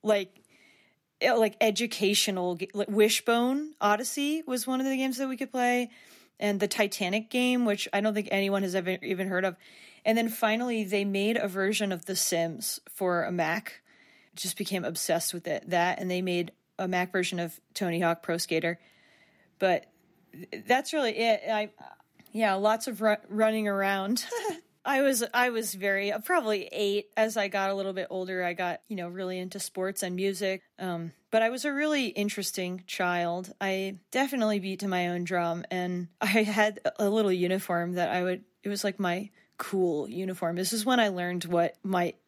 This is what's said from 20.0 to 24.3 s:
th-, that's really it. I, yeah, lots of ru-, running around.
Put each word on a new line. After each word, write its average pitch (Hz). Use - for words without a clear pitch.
th-, -
that's 254
really 269
it. 226
I, 214
yeah, 214
lots 214
of 214
ru-, 208
running 220
around. 196